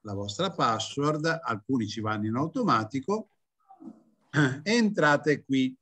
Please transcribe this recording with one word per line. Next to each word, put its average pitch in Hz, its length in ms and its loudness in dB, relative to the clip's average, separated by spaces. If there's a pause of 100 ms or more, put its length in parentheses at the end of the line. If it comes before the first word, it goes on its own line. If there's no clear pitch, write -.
la 101 140 -10
vostra 101 360 -4
password, 151 920 -2
alcuni 117 440 -2
ci 110 140 -8
vanno 107 260 -2
in 107 80 -2
automatico, 151 920 -2 (1000)
<clears throat> - 0 -
e 139 320 2
entrate 156 840 2
qui. 131 380 0